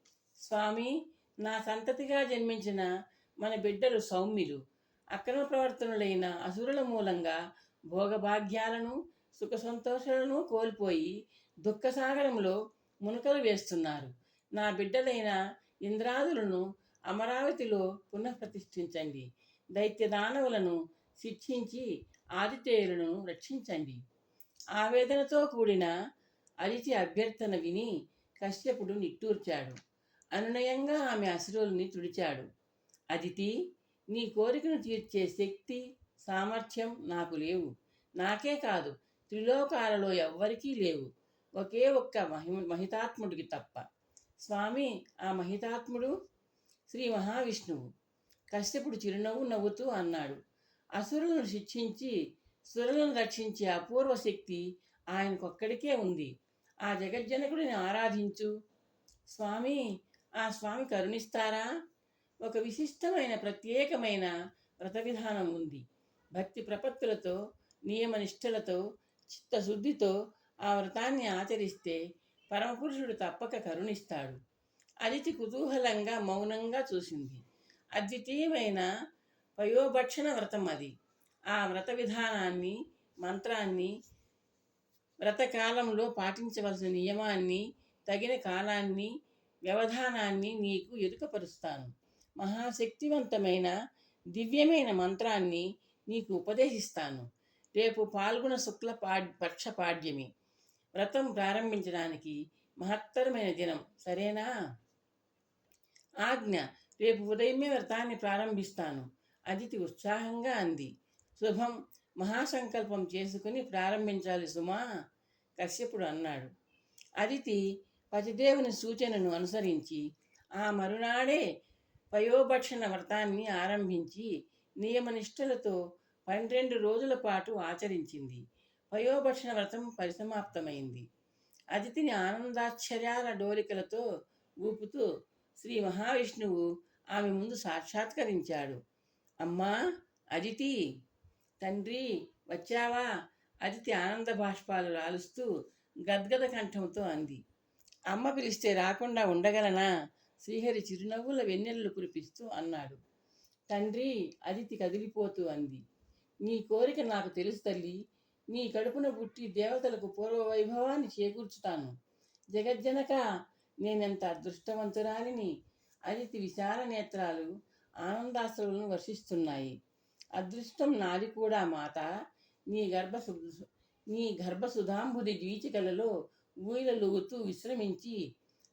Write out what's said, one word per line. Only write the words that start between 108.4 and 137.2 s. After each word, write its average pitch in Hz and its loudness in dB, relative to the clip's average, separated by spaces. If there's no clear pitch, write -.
అదితి 196 -4
ఉత్సాహంగా 226 -2
అంది. 165 -2
"శుభం. 220 0
మహాసంకల్పం 214 -2
చేసుకుని 196 -4
ప్రారంభించాలి 190 0
సుమా," 185 -4
కశ్యపుడు 196 -2
అన్నాడు. 151 -4
అదితి 202 0
పతిదేవుని 233 4
సూచనను 220 0
అనుసరించి 170 0
ఆ 208 0
మరునాడే 233 2
పయోభక్షణ 247 6
వ్రతాన్ని 202 0
ఆరంభించి 190 0
నియమనిష్టలతో 226 0
పన్నెండు 233 2
రోజుల 233 2
పాటు 214 0
ఆచరించింది. 165 -4
పయోభక్షణ 254 2
వ్రతం 226 -2
పరిసమాప్తమైంది. 165 -4
అదితిని 240 0
ఆనందాశ్చర్యాల 233 0
డోలికలతో 208 -2
ఊపుతూ 214 -2
శ్రీ 233 -2
మహావిష్ణువు 196 0
ఆమె 202 2